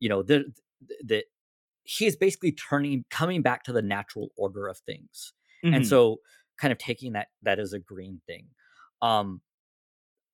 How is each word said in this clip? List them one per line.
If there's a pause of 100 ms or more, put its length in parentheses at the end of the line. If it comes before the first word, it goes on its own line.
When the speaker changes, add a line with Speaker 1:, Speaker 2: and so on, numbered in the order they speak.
Speaker 1:
you
know,
the, (520)
that (600)
he
is
basically
turning,
coming
back
to
the
natural
order
of
things. (300)
And
Speaker 2:
Mm-hmm.
Speaker 1:
so (420)
kind
of
taking
that, (140)
that
as
a
green
thing. (520)
Um, (920)